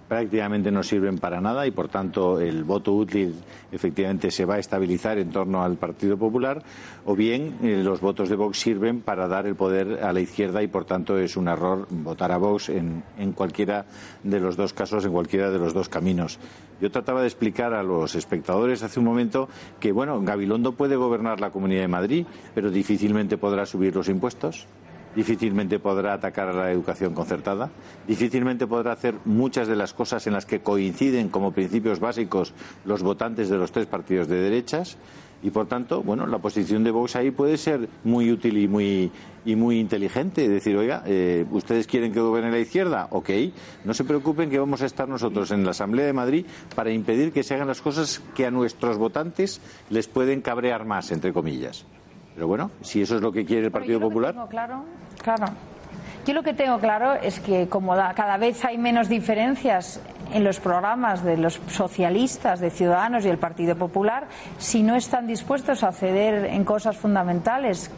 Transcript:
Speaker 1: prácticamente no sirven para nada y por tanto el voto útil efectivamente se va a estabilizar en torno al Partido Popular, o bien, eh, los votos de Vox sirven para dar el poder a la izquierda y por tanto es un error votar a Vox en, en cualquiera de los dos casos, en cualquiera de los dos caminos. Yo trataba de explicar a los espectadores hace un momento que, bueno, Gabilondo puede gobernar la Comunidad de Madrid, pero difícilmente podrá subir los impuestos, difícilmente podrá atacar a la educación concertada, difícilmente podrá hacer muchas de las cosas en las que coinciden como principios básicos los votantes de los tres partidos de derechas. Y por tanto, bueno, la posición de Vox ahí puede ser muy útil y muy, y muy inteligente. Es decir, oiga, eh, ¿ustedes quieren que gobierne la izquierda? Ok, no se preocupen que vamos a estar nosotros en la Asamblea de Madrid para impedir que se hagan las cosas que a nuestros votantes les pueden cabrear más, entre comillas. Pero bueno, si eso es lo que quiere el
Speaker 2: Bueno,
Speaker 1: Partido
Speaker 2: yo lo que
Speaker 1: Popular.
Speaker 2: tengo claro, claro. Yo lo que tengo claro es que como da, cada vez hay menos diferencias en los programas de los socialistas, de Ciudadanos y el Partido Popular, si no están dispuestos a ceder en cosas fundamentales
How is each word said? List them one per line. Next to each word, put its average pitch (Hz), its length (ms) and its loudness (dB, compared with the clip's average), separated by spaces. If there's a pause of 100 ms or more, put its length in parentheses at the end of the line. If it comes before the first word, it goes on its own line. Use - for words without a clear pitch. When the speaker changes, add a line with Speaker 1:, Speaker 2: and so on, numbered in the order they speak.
Speaker 1:
prácticamente 104 640 0
no 98 120 2
sirven 95 360 0
para 87 220 -2
nada 120 260 0
y 131 40 0
por 78 180 -4
tanto 92 500 0
el 80 260 -2
voto 98 280 0
útil 101 420 0 (360)
efectivamente 95 600 -2
se - 140 -2
va 98 120 0
a - 20 0
estabilizar 95 580 -2
en 90 140 -2
torno 95 320 0
al 90 140 0
Partido 95 420 -2
Popular, 127 440 0 (440)
o 101 100 2
bien, 123 460 0
eh, 104 200 2
los 92 180 0
votos 95 280 0
de 104 80 2
Vox 101 240 -2
sirven 113 400 0
para 92 260 -2
dar 95 200 -2
el 101 80 -2
poder 95 500 0
a 92 80 0
la 92 80 2
izquierda 95 420 0
y 107 40 0
por 92 180 -2
tanto 92 320 0
es 92 200 0
un 90 120 0
error 92 400 0
votar 82 420 -4
a 90 60 0
Vox 101 320 0
en, 82 340 -2 (140)
en 98 160 -4
cualquiera 98 540 -2 (360)
de 101 160 0
los 90 180 0
dos 92 180 0
casos, 101 320 -2
en 92 60 0
cualquiera 95 380 2
de 95 80 0
los 85 140 0
dos 87 160 -2
caminos. 85 500 -2 (400)
Yo 98 120 0
trataba 127 320 0
de 123 60 2
explicar 117 440 0
a 107 100 0
los 87 320 0
espectadores 101 680 0
hace 113 160 -6
un 117 80 4
momento 120 420 0 (320)
que, 107 120 2
bueno, 127 280 0
Gabilondo 104 520 0
puede 139 240 2
gobernar 113 440 0
la 101 100 -2
Comunidad 95 320 0
de 92 60 0
Madrid, 104 380 0 (280)
pero 101 160 0
difícilmente 104 680 2
podrá 101 260 0
subir 95 300 0
los 92 140 0
impuestos, 120 580 -2 (480)
difícilmente 104 640 0
podrá 98 360 0
atacar 98 340 -4
a 92 40 -2
la 92 200 0
educación 90 420 0
concertada, 98 560 -4 (380)
difícilmente 123 580 0
podrá 117 260 0
hacer 101 220 -2 (100)
muchas 117 440 2
de 110 80 2
las 98 180 -2
cosas 117 320 -4
en 107 60 0
las 98 120 -2
que 98 160 -2
coinciden 101 680 2
como 95 240 0
principios 98 480 0
básicos 101 520 -2 (320)
los 98 180 0
votantes 104 460 0
de 95 100 2
los 90 120 0
tres 113 160 0
partidos 92 400 0
de 90 140 2
derechas. 120 560 0 (480)
Y 101 60 0
por - 160 0
tanto, 123 380 -2
bueno, - 200 -2
la 113 140 -2
posición 104 460 0
de 113 80 4
Vox 117 240 0
ahí 127 160 0
puede 147 240 2
ser 143 320 -2 (160)
muy 117 260 4
útil 113 280 2
y 101 100 4
muy, 98 420 2 (340)
y 110 120 2
muy 117 240 4
inteligente. 113 640 0
Es 110 60 4
decir, 101 260 2
oiga, 120 280 0
eh, 90 460 2
¿ustedes - 380 0
quieren 117 240 0
que 110 80 2
gobierne 113 320 2
la 117 80 2
izquierda? 143 500 0
Ok, 90 180 -4 (560)
no 101 80 -2
se 131 120 0
preocupen 147 460 0
que 139 100 2
vamos 139 220 0
a 135 40 0
estar 131 220 -4
nosotros 104 420 -2
en 104 140 2
la 92 80 2
Asamblea 110 340 0
de 143 60 0
Madrid 135 340 0 (300)
para 113 160 0
impedir 117 400 2
que 143 100 0
se 135 140 -2
hagan 143 100 -2
las 131 160 -4
cosas 147 400 -2 (140)
que 131 100 2
a 120 60 0
nuestros 120 460 0
votantes 165 640 -2 (300)
les 107 160 0
pueden 135 360 0
cabrear 120 420 -2
más, 101 260 -2
entre 87 220 -2
comillas. 69 540 -4 (500)
Pero 82 100 -4
bueno, 123 240 0 (100)
si - 220 -2
eso 104 140 0
es 107 40 2
lo 107 120 0
que 104 120 -2
quiere 110 200 2
el 110 60 2
Speaker 2:
Bueno, 104 100 -2
Speaker 1:
Partido 113 180 0
Speaker 2:
yo - 20 0
lo 110 80 2
que 107 60 -2
Speaker 1:
Popular. 127 200 2
Speaker 2:
tengo 240 120 -10
claro, 240 380 -8 (400)
claro. 226 220 0 (800)
Yo 277 100 0
lo 311 100 0
que 302 100 0
tengo 254 240 2
claro 220 360 4
es - 260 -2
que 185 280 2
como 190 280 2
da, 185 180 2
cada 208 220 2
vez 233 280 2
hay 240 140 0
menos 233 300 4
diferencias 220 920 2 (320)
en 214 120 4
los 190 160 4
programas 196 640 2
de 165 120 4
los 165 300 2
socialistas, 185 920 2
de 175 100 0
Ciudadanos 196 560 2
y - 20 4
el 170 80 4
Partido 170 400 0
Popular, 196 520 0 (280)
si - 260 2
no 220 120 6
están 240 320 0
dispuestos 269 560 0
a 196 100 4
ceder 202 540 2
en 196 180 2
cosas 208 320 0
fundamentales 196 1000 2